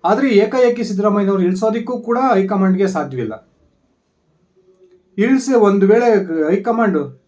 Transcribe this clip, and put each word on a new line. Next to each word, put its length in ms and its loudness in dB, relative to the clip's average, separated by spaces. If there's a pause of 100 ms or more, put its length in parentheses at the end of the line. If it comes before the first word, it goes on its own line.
ಆದ್ರೆ 240 0
ಏಕಾಏಕಿ 540 2
ಸಿದ್ದರಾಮಯ್ಯನವರು 580 0
ಇಳಿಸೋದಿಕ್ಕೂ 600 -2
ಕೂಡ 160 -4 (160)
ಹೈಕಮಾಂಡ್‌ಗೆ 540 0
ಸಾಧ್ಯವಿಲ್ಲ. 600 -8 (1700)
ಇಳಿಸಿ 380 2
ಒಂದು 320 4
ವೇಳೆ 280 4 (340)
ಹೈಕಮಾಂಡ್ 800 -2